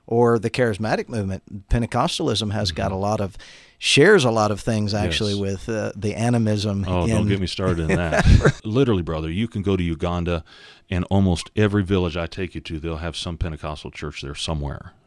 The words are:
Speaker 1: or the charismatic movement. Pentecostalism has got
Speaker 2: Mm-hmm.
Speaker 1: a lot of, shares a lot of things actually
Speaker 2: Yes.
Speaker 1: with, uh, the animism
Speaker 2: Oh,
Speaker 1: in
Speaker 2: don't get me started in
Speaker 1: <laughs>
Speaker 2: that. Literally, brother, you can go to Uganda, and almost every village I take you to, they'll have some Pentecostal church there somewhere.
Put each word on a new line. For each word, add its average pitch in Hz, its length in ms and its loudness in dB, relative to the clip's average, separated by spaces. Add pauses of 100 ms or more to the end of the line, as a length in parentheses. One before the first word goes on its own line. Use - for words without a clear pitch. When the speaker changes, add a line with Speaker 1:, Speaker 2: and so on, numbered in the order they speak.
Speaker 1:
or 117 320 4
the 113 100 -2
charismatic 107 580 -2
movement. 101 600 -6
Pentecostalism 120 840 0
has 104 200 -2
got 101 140 -2
Speaker 2:
Mm-hmm. 98 80 -2
Speaker 1:
a 95 40 -4
lot 104 220 0
of, 98 160 -4 (420)
shares 160 460 6
a 120 80 4
lot 107 180 2
of 101 100 -2
things 107 320 -2
actually 101 420 0
Speaker 2:
Yes. 101 60 -2
Speaker 1:
with, 98 280 -4
uh, 107 260 -4
the 101 220 -4
animism 107 720 0
Speaker 2:
Oh, 90 160 2
Speaker 1:
in 82 60 2
Speaker 2:
don't 110 180 2
get 98 100 2
me 92 80 -2
started 87 420 -2
in 92 80 2
Speaker 1:
<laughs> - 0 -
Speaker 2:
that. - 680 4
Literally, 107 380 2
brother, 80 280 -4
you 104 160 -2
can 104 160 -6
go 95 140 2
to 92 80 0
Uganda, 85 580 -2 (480)
and 87 200 0
almost 95 440 2
every 104 300 2
village 90 320 0
I 85 100 -4
take 92 300 -8
you 80 60 -8
to, 80 180 -8
they'll 82 180 -6
have 82 180 -8
some 85 220 -8
Pentecostal 76 540 -6
church - 300 -10
there 69 140 -10
somewhere. 71 560 -6 (140)